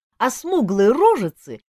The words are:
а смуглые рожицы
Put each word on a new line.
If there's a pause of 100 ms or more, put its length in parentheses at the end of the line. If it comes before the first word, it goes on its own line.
(180)
а
смуглые
рожицы